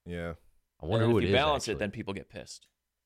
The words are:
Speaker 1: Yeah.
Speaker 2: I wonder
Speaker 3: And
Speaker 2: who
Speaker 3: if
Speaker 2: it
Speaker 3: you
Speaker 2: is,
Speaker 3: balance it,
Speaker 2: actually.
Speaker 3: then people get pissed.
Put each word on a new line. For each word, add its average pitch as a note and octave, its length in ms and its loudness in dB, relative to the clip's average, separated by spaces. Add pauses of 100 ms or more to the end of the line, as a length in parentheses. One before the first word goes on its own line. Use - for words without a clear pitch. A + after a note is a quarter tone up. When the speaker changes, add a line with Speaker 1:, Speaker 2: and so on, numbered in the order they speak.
Speaker 1:
Yeah. E2+ 300 -6 (460)
Speaker 2:
I D#2 40 -10
wonder A2 180 2
Speaker 3:
And A2+ 80 4
Speaker 2:
who A2+ 80 6
Speaker 3:
if F2 60 2
Speaker 2:
it - 20 2
Speaker 3:
you G2 80 4
Speaker 2:
is, - 20 6
Speaker 3:
balance C#3+ 300 2
it, A2+ 40 -2
Speaker 2:
actually. - 80 -2
Speaker 3:
then G#2 120 -2
people G2 220 -8
get F#2 160 -10
pissed. - 380 -16 (380)